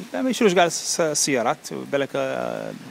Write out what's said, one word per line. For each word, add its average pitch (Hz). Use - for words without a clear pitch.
باه 262
ما 262
يشروش 214
كاع 175
الس-، -
السيارات، 147
بالك، 135
آه، 120